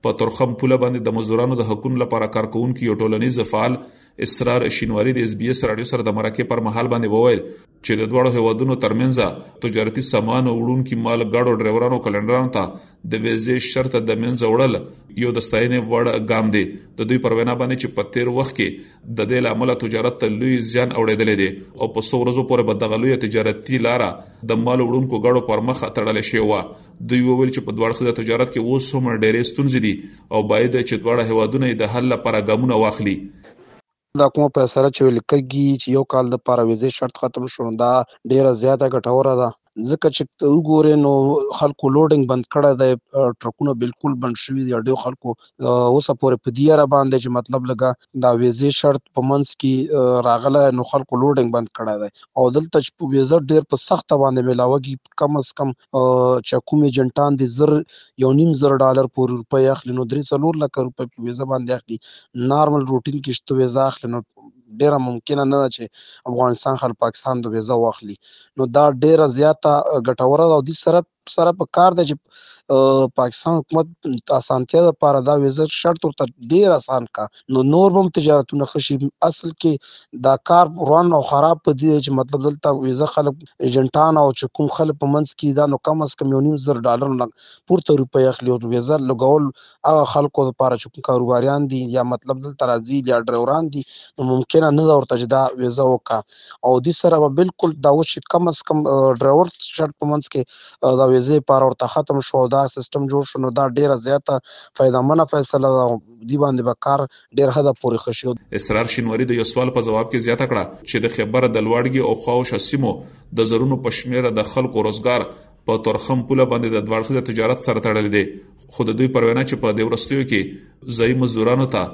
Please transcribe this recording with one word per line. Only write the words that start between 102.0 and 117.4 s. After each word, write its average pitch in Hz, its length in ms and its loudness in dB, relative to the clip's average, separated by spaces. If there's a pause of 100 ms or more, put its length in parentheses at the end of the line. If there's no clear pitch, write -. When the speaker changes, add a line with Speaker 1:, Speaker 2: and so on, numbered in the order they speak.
Speaker 2:
شو 135 180 -2
او 127 140 2
دا 135 80 2 (120)
سیستم 139 400 -6
جوړ 143 160 0
شو، - 140 -10
نو 127 160 -2
دا 139 100 2
ډېره 139 280 0 (100)
زیاته 139 280 -2 (440)
فایده 127 300 4
منه 160 220 4
فیصله 139 440 0
ده. 127 80 2
او 120 120 2 (340)
دې 139 140 -2
باندې 131 260 0
به 120 60 -2 (120)
کار 139 140 2 (360)
ډېر 139 180 4
حده 143 260 2
پورې 117 220 -2
ښه 120 160 -6
شي. - 80 -8 (320)
Speaker 1:
اسرار 113 360 -2
شینواري 117 360 -2
د 117 100 0
یو 110 120 0
سوال 127 240 0
په 123 120 2
ځواب 110 240 0
کې 127 140 -2
زیاته 117 240 0
کړه 104 140 -2 (240)
چې - 160 -4
د - 20 0 (100)
خیبر 120 320 0
د 113 180 0
لوړګي 123 420 0
او 113 60 0
خواوشا 123 440 -4 (100)
سیمو 131 240 0 (480)
د 110 100 2
زرونو 127 340 0
په 117 140 -2
شمېره 123 400 -2
د 107 160 -2
خلکو 127 340 -2
روزګار 110 320 -2 (460)
په 110 220 -2
تورخم 123 420 -2
پوله 131 220 4
باندې 117 200 -2
د 104 140 -2
دوه 110 140 -2
اړخیزه 123 320 -4
تجارت 113 360 -2